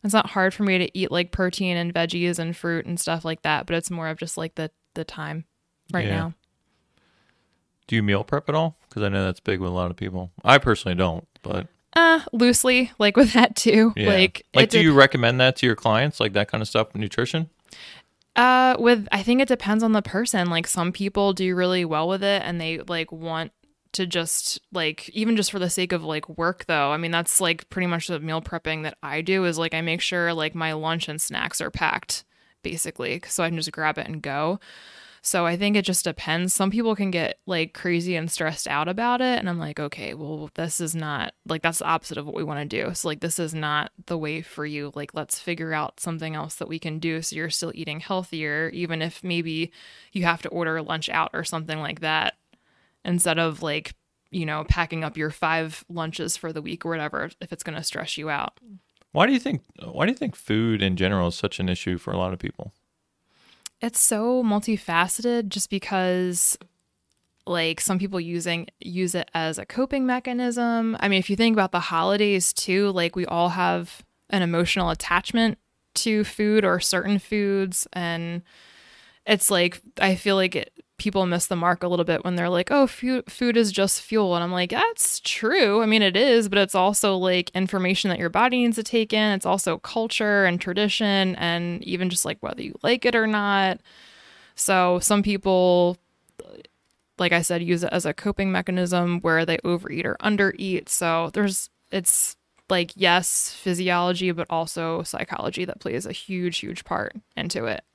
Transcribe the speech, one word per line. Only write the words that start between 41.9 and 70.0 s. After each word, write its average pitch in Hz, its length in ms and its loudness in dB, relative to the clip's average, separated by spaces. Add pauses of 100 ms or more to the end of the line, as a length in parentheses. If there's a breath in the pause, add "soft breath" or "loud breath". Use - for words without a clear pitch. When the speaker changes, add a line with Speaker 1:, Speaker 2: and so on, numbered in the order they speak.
Speaker 1:
of 147 80 -10
what - 80 -10
we - 80 -4
wanna 147 220 -6
do. - 280 -4
So, - 140 -4
like, 151 140 -6
this 170 180 -2
is 160 160 -4
not 151 360 -4 (140)
the 170 140 -6
way 156 240 -6
for 151 240 -10
you. 147 260 -8
Like, 147 220 -10
let's - 240 -6
figure 165 340 -6
out 151 260 -6
something 160 360 -6
else 151 200 -8
that - 120 -10
we 160 100 -10
can 160 220 -8
do 160 240 -4
so - 120 -6
you're 160 140 -6
still 165 240 -4
eating 156 280 -10
healthier, 160 720 -4
even 165 280 -4
if 160 220 -8
maybe 165 480 -4 (400 loud breath)
you 180 140 -2
have 170 180 0
to 165 60 -6
order 160 340 -2
lunch 156 260 -4
out 160 240 0
or 170 100 -4
something 156 360 -6
like 156 220 -8
that, 156 340 0 (680)
instead 170 360 0
of, 165 240 -2
like, 156 320 -6 (340)
you 170 160 -4
know, 151 240 -4
packing 165 340 -2
up 151 140 -8
your 156 140 -2
five 160 580 -4
lunches 165 480 -6
for 165 160 -10
the 160 80 -8
week - 240 -10
or 170 40 -4
whatever, 156 420 -4 (100)
if 175 100 -12
it's - 120 -12
gonna 160 200 -8
stress - 320 -6
you 151 140 -8
out." - 300 -6 (520)
Speaker 2:
Why 160 140 4
do 269 80 4
you 254 60 2
think, - 240 -4 (180)
why - 240 -2
do 220 60 2
you 262 80 -4
think 262 160 -4
food 110 480 0
in 92 140 2
general 92 320 2
is 85 60 -4
such - 240 -4
an 92 80 0
issue 90 300 -2
for - 160 -6
a 92 40 -2
lot 92 140 -2
of 92 60 -6
people? - 360 -10 (1080 loud breath)
Speaker 1:
It's 226 180 -2
so 240 420 4
multifaceted 208 1080 0
just 190 200 -6
because, 185 880 0 (880)
like, 165 360 -2
some 185 180 0
people 190 220 -4
using, 170 460 -4 (120)
use 180 340 -4
it 175 200 -4
as 160 260 -2
a 98 60 -12
coping 262 400 -2